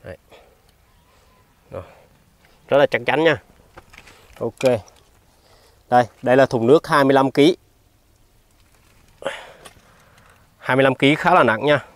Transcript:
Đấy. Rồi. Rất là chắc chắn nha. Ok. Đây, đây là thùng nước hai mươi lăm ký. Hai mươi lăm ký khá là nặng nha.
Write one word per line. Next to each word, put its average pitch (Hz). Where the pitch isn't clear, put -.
Đấy. 90
Rồi. 95
Rất 135
là 143
chắc 120
chắn 131
nha. 156
Ok. 117
Đây, 123
đây 123
là 135
thùng 117
nước 156
hai 147
mươi 131
lăm 135
ký. 151
Hai -
mươi 135
lăm 135
ký 139
khá 175
là 175
nặng 110
nha. 147